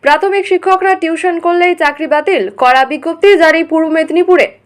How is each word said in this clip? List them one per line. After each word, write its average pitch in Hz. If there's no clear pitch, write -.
প্রাথমিক 370
শিক্ষকরা 381
টিউশন 339
করলেই 349
চাকরি 302
বাতিল, 302
কড়া 262
বিজ্ঞপ্তি 330
জারি 320
পূর্ব 320
মেদিনীপুরে। 320